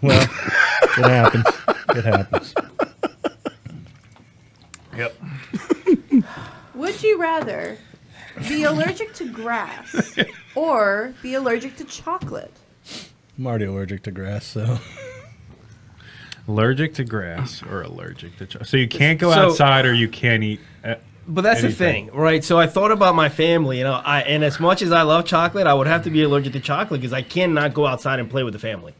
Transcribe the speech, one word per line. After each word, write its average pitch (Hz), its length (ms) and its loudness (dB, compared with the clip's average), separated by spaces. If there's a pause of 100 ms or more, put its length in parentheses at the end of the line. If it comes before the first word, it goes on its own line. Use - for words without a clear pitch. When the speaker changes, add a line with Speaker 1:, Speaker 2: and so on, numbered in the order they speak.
Speaker 1:
Well, 135 200 6
it - 840 2
happens. 117 400 6 (460)
It 117 140 0
happens. 101 500 0 (2500)
Speaker 2:
Yep. 117 180 -6 (1600)
Speaker 3:
Would 359 280 -6
you 427 180 2
rather 233 580 -4 (720)
be 302 160 -2
allergic 320 500 -2
to 302 140 -10
grass 226 920 -6 (180)
Speaker 2:
<laughs> - 180 -20
Speaker 3:
or 247 680 0
be 254 120 -8
allergic 262 420 -4
to 311 80 -14
chocolate? - 680 -10 (840)
Speaker 1:
I'm 127 80 -6
already 113 180 -2
allergic 98 400 -6
to 107 60 -8
grass, 98 340 -8
so. 113 340 -4 (1700)
Speaker 2:
Allergic 131 460 0
to 139 100 -4
grass 110 580 -8
or 92 200 -10
allergic 85 560 -14
to 95 80 -14
cho-, - 180 -14
so - 120 -2
you 127 120 4
can't 151 300 2
go 170 140 4
Speaker 4:
So 175 180 8
Speaker 2:
outside 139 360 4
or 123 80 4
you 117 140 2
can't 113 340 0
eat, 107 180 -4 (240)
uh, 113 120 -6 (320)
Speaker 4:
But 175 140 -2
that's 214 200 2
Speaker 2:
anything. 131 440 0
Speaker 4:
the 110 60 -18
thing, 131 80 -4
right? 160 220 4
So 170 160 4
I 165 80 6
thought 196 240 2
about 196 240 4
my 160 140 4
family, 156 500 0
you 127 60 -2
know, 131 200 -2
I, 143 180 2
and 147 200 0
as 147 160 0
much 185 240 2
as 180 80 0
I 165 120 6
love 160 220 4
chocolate, 170 440 2
I 143 60 6
would 135 120 2
have 165 180 2
to 170 60 -4
be 156 140 4
allergic 143 300 2
to 135 60 -6
chocolate 151 400 -4
'cause 123 120 -6
I 131 100 -4
cannot 156 520 0
go 147 120 2
outside 135 320 -2
and 117 100 -6
play 135 140 -4
with 113 120 -6
the - 40 -12
family. 90 420 -10